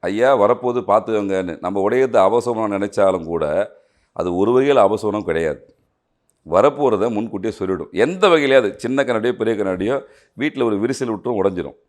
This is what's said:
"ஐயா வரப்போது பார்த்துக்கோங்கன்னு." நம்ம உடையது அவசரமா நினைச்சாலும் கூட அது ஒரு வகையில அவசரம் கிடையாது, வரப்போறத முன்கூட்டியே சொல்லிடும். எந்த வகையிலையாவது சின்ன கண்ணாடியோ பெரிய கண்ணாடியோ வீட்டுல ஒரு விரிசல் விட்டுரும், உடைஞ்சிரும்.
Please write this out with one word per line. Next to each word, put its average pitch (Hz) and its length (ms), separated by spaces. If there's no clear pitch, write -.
"ஐயா 110 220
வரப்போது 120 380
பார்த்துக்கோங்கன்னு." 101 640
நம்ம 95 220
உடையது 123 320
அவசரமா 113 380
நினைச்சாலும் 98 560
கூட 80 140
அது 87 140
ஒரு 104 160
வகையில 135 320
அவசரம் 104 400
கிடையாது, 82 340
வரப்போறத 110 600
முன்கூட்டியே 104 440
சொல்லிடும். 92 320
எந்த 185 260
வகையிலையாவது 135 380
சின்ன 135 240
கண்ணாடியோ 120 320
பெரிய 113 200
கண்ணாடியோ 95 360
வீட்டுல 135 320
ஒரு 104 140
விரிசல் 127 300
விட்டுரும், 107 280
உடைஞ்சிரும். 90 360